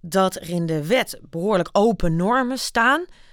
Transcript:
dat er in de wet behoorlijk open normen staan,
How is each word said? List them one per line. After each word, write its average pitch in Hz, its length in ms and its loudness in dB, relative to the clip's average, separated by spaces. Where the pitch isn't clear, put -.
dat 185 360 0
er - 140 -14
in 175 160 -2
de 156 200 -2
wet 233 340 -2
behoorlijk 180 420 0
open 202 440 2
normen 247 420 0
staan, 262 460 0